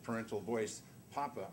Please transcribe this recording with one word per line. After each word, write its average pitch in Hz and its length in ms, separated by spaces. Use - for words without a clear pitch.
parental 113 380
voice, 107 420
Papa, 143 400